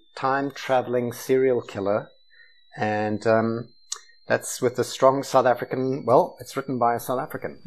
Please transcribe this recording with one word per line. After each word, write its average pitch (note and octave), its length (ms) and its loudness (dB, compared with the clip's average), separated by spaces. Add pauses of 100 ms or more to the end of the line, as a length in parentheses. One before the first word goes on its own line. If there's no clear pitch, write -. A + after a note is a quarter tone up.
(160)
time-traveling B2+ 960 -2
serial C3 500 2
killer, G#2 460 -2 (680)
and, G#2+ 500 -2
um, A2+ 440 2 (580)
that's - 340 -2
with B2 160 0
a A#2+ 60 2
strong C3+ 380 2
South B2+ 240 2
African, C3 600 -2
well, D3 340 4
it's - 160 -14
written C3+ 220 -4
by A#2+ 160 2
a A#2 60 -4
South B2+ 200 -4
African. - 460 -8